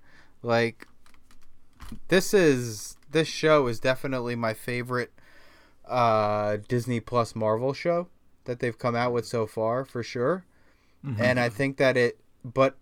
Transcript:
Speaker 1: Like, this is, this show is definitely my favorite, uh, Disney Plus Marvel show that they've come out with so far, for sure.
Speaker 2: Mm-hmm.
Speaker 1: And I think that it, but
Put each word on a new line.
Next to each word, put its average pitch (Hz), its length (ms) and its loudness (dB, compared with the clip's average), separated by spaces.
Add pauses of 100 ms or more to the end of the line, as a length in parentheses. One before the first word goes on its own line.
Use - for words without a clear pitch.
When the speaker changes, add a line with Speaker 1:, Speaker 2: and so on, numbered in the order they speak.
(420)
Speaker 1:
Like, 117 460 0 (1200)
this 190 260 2
is, 123 640 2 (140)
this 156 160 2
show 151 400 2
is 117 120 -4
definitely 127 560 -2
my 113 180 -2
favorite, 123 580 -4 (720)
uh, 107 720 2 (100)
Disney 120 320 -2
Plus 117 360 -2
Marvel 113 380 0
show 175 340 -2 (380)
that 123 140 -6
they've 120 180 -4
come 120 180 -2
out 120 180 0
with 120 120 -2
so 117 220 -2
far, 117 380 -2
for 120 180 -8
sure. 151 420 -2 (600)
Speaker 2:
Mm-hmm. 117 160 -4
Speaker 1:
And 127 180 4
I 120 100 2
think 135 280 -4
that 131 200 4
it, 120 220 2 (240)
but 131 380 0